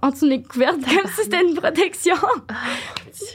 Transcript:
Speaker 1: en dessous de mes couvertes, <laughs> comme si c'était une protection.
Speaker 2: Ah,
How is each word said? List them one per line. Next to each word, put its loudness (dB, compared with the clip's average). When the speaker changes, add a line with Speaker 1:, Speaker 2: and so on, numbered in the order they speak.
Speaker 1:
en 2
dessous 0
de 6
mes 0
couvertes, 0
<laughs> -8
comme 2
si -2
c'était 2
une 4
protection. 0
Speaker 2:
Ah, -8